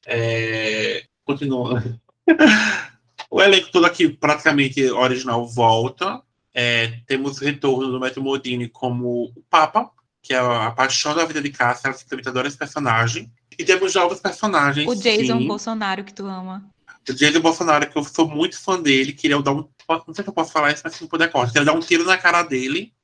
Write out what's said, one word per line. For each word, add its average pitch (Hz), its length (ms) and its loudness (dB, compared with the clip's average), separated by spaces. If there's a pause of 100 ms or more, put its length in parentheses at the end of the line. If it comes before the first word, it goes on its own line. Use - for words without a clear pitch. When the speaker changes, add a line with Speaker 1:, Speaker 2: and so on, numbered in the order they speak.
Speaker 1:
É, 113 1000 -2 (220)
continua. 127 580 -2 (440)
<laughs> 311 720 4 (320)
O - 120 2
elenco 190 320 6
todo 170 120 6
aqui, 170 220 2
praticamente 147 840 2
original, 123 560 0
volta. 120 760 0 (320)
É, 120 340 0 (180)
temos 139 360 -2
o - 20 -10
retorno 135 480 0
do 127 80 -4
Matthew 127 240 -4
Modine 131 460 -4
como 120 640 -4
o - 140 -20
Papa, 175 420 0 (300)
que - 120 -4
é 127 40 2
a, 120 300 0
a 117 40 -4
paixão 131 420 -2
da 165 120 0
vida 156 160 -6
de 143 80 -6
Cássia, 127 400 -2
ela 127 80 -10
simplesmente 127 320 -10
adora 127 180 -2
esse 143 100 -10
personagem. 120 720 -2 (300)
E 170 60 -6
temos 185 300 2
novos 180 260 0
personagens, 151 640 0
Speaker 2:
O 247 80 -2
Jason 196 440 0
Speaker 1:
sim. 127 80 0
Speaker 2:
Bolsonaro, 208 580 -6
que 202 80 -20
tu 196 120 -12
ama. 190 440 -12 (400)
Speaker 1:
O 131 40 -4
Jason 147 280 2
Bolsonaro, 160 480 2
que - 80 -4
eu 151 80 -2
sou 160 240 0
muito 156 280 -4
fã 185 240 -2
dele, 139 300 2
queria 143 300 0
dar 143 100 0
um, 147 160 -4 (400)
não 160 60 -14
sei 202 100 -8
se 202 60 -8
eu 208 40 -12
posso 160 200 -4
falar 147 180 2
isso, 151 140 -6
mas 160 100 -12
se - 60 -16
não - 80 -14
puder, 165 200 0
corta. 123 220 0
Queria 143 140 4
dar 156 80 4
um 165 80 0
tiro 170 240 2
na 185 120 2
cara 175 260 2
dele. 147 500 -4 (100)